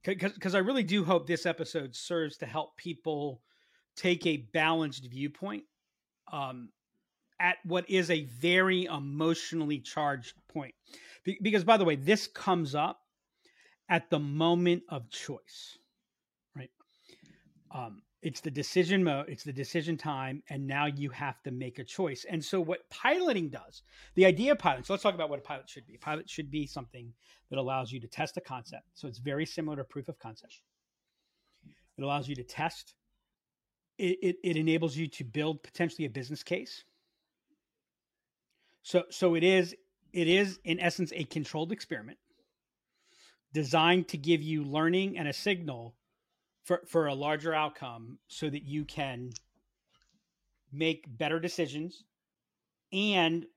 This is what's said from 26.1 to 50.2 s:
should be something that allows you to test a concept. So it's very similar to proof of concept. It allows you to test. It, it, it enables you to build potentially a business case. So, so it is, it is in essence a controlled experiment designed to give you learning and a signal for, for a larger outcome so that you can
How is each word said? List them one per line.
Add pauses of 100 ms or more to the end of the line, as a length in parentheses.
should
be
something (380)
that
allows
you
to
test
a
concept. (100)
So
it's
very
similar
to
proof
of
concept. (1400)
It
allows
you
to
test. (1040)
It,
it,
it
enables
you
to
build
potentially
a
business
case. (2000)
So,
so
it
is, (380)
it
is
in
essence
a
controlled
experiment (1400)
designed
to
give
you
learning
and
a
signal (720)
for,
for
a
larger
outcome (100)
so
that
you
can (1400)